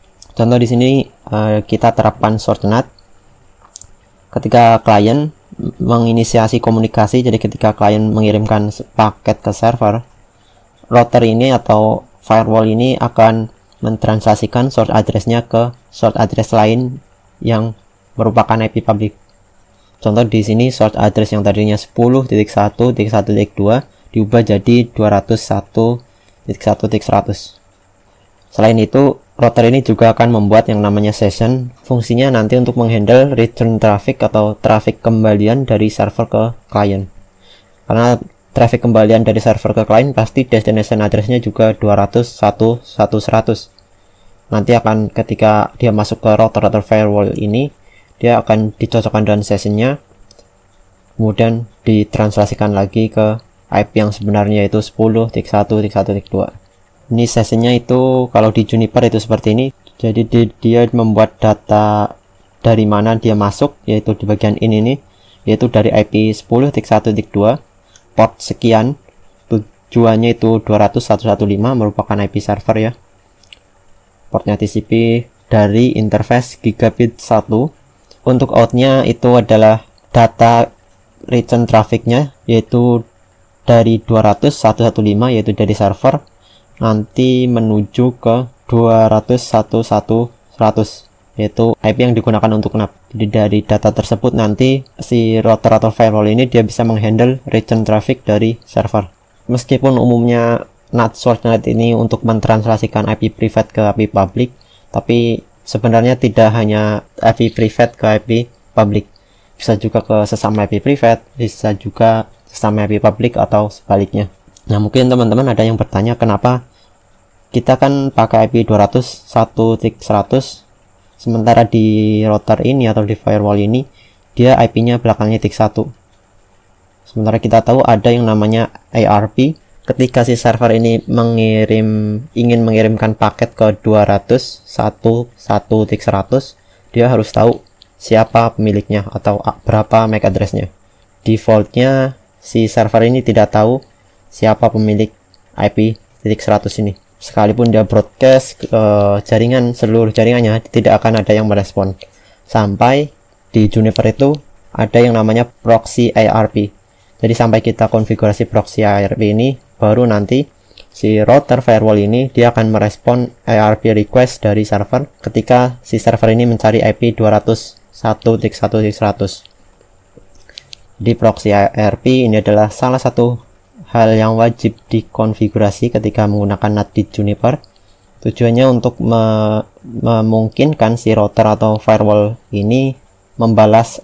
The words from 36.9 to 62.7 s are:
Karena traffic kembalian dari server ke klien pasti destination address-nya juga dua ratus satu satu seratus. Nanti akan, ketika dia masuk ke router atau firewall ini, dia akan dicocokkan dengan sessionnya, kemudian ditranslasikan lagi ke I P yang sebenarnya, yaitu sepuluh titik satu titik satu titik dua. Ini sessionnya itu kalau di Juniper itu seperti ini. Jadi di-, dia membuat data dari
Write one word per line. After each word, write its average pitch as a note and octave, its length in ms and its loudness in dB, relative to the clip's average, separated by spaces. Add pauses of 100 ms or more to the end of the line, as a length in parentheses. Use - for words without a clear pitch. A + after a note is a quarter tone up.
Karena A#2+ 320 0 (320)
traffic A#2 320 0
kembalian A2 400 4
dari A2 160 0
server A2 320 0
ke G#2+ 160 -2
klien B2 240 2
pasti B2+ 400 -2
destination A2 480 0
address-nya G#2+ 400 -2
juga A2 400 -2
dua G#2 160 0
ratus G2+ 320 0
satu A2+ 560 -2
satu G#2+ 400 -2
seratus. - 480 -2 (800)
Nanti G#2+ 240 0
akan, A2 400 0
ketika G#2+ 640 0
dia A2+ 160 0
masuk G#2+ 240 -4
ke G#2+ 160 0
router A2 320 0
atau G2+ 160 0
firewall G#2 560 0
ini, A2 320 -4 (480)
dia A#2 240 0
akan G#2+ 320 -2
dicocokkan A2 560 -2
dengan G#2 160 0
sessionnya, G#2+ 560 -2 (1120)
kemudian A2+ 560 -2 (160)
ditranslasikan G#2 880 0
lagi G#2 400 -2
ke G#2+ 240 0 (320)
I G2+ 160 -2
P - 160 -2
yang G#2 80 0
sebenarnya, G#2 560 0
yaitu G#2+ 160 -2
sepuluh A2+ 480 -2
titik - 160 -6
satu G#2+ 320 -2
titik G#2 160 -4
satu G2 240 -2
titik - 160 -10
dua. F#2+ 160 -4 (600)
Ini A#2+ 160 0
sessionnya A#2 480 0
itu B2+ 560 0
kalau A2 240 2
di A2+ 80 2
Juniper A2+ 400 0
itu A2+ 160 0
seperti A2 320 -2
ini. B2 160 0 (320)
Jadi A2+ 320 -2
di-, A#2 320 2
dia A#2 320 4
membuat A2 480 0
data G#2 720 0 (480)
dari A2 240 2